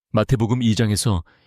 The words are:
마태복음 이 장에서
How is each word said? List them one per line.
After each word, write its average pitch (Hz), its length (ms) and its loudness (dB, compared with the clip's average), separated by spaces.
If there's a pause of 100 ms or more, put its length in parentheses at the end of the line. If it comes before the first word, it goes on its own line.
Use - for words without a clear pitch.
(140)
마태복음 113 480 0
이 113 140 2
장에서 104 480 0 (240)